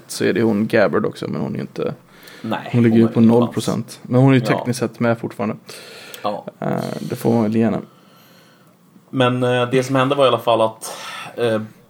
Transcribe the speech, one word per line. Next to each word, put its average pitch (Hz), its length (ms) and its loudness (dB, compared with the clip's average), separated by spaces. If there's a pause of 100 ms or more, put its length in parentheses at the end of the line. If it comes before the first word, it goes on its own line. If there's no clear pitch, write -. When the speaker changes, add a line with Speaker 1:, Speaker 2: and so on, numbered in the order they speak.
Speaker 1:
så - 180 -6
är 110 80 2
det 107 100 2
hon 107 240 0
Gabbard 104 400 2
också, - 220 -6
men 73 120 -6
hon - 120 -4
är - 40 -6
ju - 40 -6
inte, - 340 -6 (480)
Speaker 2:
Nej, 110 300 -8
Speaker 1:
hon 120 100 4
ligger 113 140 4
Speaker 2:
hon 113 40 8
Speaker 1:
ju 113 80 6
Speaker 2:
är 113 40 -4
Speaker 1:
på 123 80 0
Speaker 2:
inte 113 140 8
Speaker 1:
noll 120 140 4
procent. 113 380 -4
Speaker 2:
alls. - 160 -20
Speaker 1:
Men 123 180 2
hon 135 100 6
är 135 40 6
ju 131 60 6
Speaker 2:
Ja. 113 60 -4
Speaker 1:
tekniskt 120 340 -2
sett - 200 -4
med 117 180 0
fortfarande. 110 380 -6 (640)
Speaker 2:
Ja. 104 220 -6 (140)
Speaker 1:
Eh, - 180 -4 (240)
det - 160 -8
får - 160 0
man 117 100 4
väl 110 140 0
ge 113 80 4
henne. 104 160 0 (1300)
Speaker 2:
Men, 127 320 0
eh, 123 280 0
det 127 120 2
som 135 140 -2
hände 131 180 2
var 143 100 4
i 127 40 6
alla 117 100 2
fall 113 220 0
att, - 360 -4 (400)
eh, 113 240 0 (300)